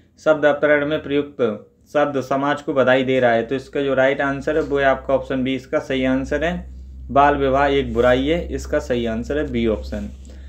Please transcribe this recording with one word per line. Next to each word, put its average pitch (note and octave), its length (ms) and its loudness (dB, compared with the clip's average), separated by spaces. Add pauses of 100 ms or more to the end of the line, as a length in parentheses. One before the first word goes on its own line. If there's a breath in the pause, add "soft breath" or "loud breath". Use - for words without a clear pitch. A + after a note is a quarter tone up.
(260 soft breath)
शब्द D3+ 200 0
अवतरण D3 400 2
में D3+ 180 -4
प्रयुक्त C#3+ 380 -4 (520)
शब्द C#3+ 280 0
समाज C#3+ 400 -2
को D#3 120 -6
बधाई C3 300 4
दे C3 160 2
रहा A#2+ 120 4
है? A2+ 140 2
तो C3+ 100 -4
इसका C3 260 -6
जो C#3 120 0
राइट C3+ 280 2
आंसर C#3 340 -2
है D#3 60 2
वो C#3 180 -2
है C#3 60 2
आपका C3+ 300 2
ऑप्शन C3 280 -2
बी C3 120 0
इसका C3 240 -4
सही C3 260 -2
आंसर C3+ 380 0
है, F3+ 360 -6 (320)
बाल C#3+ 240 6
विवाह C#3 320 2
एक C#3 260 0
बुराई B2 340 4
है, D#3+ 260 -2
इसका C3+ 260 -4
सही A#2+ 260 -2
आंसर A#2 320 -4
है D3 140 -4
बी A#2 160 0
ऑप्शन। G#2 420 -4 (400 loud breath)